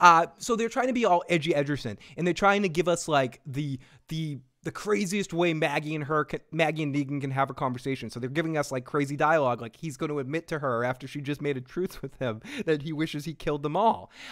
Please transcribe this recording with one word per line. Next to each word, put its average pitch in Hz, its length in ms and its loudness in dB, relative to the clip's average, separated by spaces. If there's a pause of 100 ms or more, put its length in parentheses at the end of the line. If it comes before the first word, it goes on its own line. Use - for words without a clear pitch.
Uh, 170 260 10 (120)
so 240 180 -2
they're 226 120 0
trying 254 200 0
to 262 40 2
be 240 120 2
all 175 240 6
edgy 165 260 2
Edgerton, 139 440 -2 (180)
and 160 100 -2
they're 175 80 2
trying 202 280 4
to 196 60 0
give 160 200 0
us, 170 180 0
like, 139 400 0
the, 139 320 -6 (300)
the, 156 320 -6 (240)
the 160 80 -6
craziest 202 600 -2
way 170 220 2
Maggie 151 400 -2
and 151 100 -4
her 151 200 0
can, 147 160 -6 (100)
Maggie 156 320 0
and 143 120 -2
Negan 143 260 -2
can 135 100 -4
have 135 180 0
a 135 60 -12
conversation. 127 560 -4
So - 100 -12
they're 127 80 -6
giving 160 300 -2
us, 147 140 -2
like, 131 120 -4
crazy 143 320 -2
dialogue, 143 460 2
like 113 140 -14
he's 156 200 -10
gonna 151 220 -4
admit 143 300 -6
to 160 100 -4
her 123 260 0
after 127 240 -4
she 147 140 -10
just 139 180 -4
made 143 160 -2
a 127 60 -6
truce 180 400 -6
with - 160 -12
him 117 240 -4 (240)
that 156 160 2
he 160 100 -8
wishes 151 320 -4
he 160 80 -6
killed 147 300 -2
them 151 140 -2
all. 202 340 2 (220)